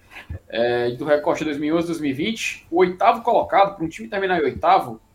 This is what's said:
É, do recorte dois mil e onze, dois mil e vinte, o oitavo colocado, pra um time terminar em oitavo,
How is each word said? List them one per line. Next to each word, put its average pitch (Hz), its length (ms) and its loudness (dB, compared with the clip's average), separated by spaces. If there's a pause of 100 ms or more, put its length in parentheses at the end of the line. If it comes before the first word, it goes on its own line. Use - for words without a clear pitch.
(480)
É, 120 420 0
do 123 140 -6
recorte 147 400 2
dois 147 140 -4
mil 147 160 0
e 170 40 4
onze, 165 80 -2
dois 165 140 -4
mil 147 100 -2
e 127 40 -2
vinte, 202 560 -6
o 165 80 2
oitavo 196 440 2
colocado, 196 540 2
pra 165 80 -6
um 156 40 -4
time 220 200 -12
terminar 190 320 -2
em 147 40 0
oitavo, 147 560 0 (140)